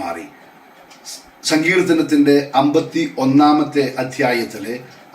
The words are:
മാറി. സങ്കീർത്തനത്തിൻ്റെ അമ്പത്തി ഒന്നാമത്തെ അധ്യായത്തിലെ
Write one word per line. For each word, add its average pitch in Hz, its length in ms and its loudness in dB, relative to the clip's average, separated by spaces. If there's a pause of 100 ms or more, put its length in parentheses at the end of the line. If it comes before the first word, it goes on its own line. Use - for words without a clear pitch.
മാറി. 107 260 -10 (1200)
സങ്കീർത്തനത്തിൻ്റെ 156 1000 2 (100)
അമ്പത്തി 156 420 0 (220)
ഒന്നാമത്തെ 143 800 2
അധ്യായത്തിലെ 117 720 -4 (400)